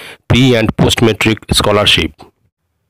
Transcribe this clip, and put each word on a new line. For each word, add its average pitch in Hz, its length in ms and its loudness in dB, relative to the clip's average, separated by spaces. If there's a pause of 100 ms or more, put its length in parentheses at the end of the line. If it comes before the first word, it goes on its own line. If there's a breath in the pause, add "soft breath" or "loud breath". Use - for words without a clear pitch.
(320 loud breath)
pre 143 60 4
and 120 300 2
post - 400 0
matric 110 280 0 (180)
scholarship। 101 540 0 (800)